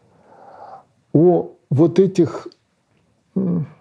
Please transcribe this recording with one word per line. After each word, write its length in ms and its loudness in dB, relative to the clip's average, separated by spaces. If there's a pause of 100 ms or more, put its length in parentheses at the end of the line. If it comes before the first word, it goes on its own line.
(1120)
о 400 2 (180)
вот 280 0
этих, 500 0 (880)
м, 320 -4 (140)